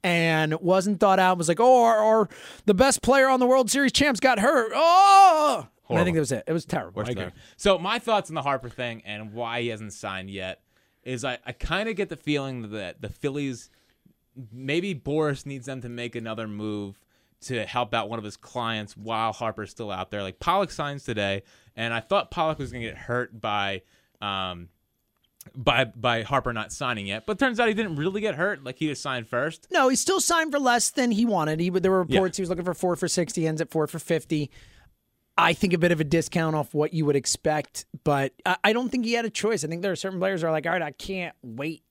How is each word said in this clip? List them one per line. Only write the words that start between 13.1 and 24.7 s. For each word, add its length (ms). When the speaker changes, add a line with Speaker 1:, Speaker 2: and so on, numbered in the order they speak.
Speaker 2:
maybe 420
Boris 520
needs 200
them 160
to 80
make 260
another 320
move 520
to 240
help 280
out 160
one 100
of 60
his 120
clients 580
while 380
Harper's 360
still 220
out 200
there. 120
Like, 160
Pollock 320
signs 320
today, 400
and 180
I 60
thought 320
Pollock 260
was 140
gonna 140
get 120
hurt 420
by, 420
um, 480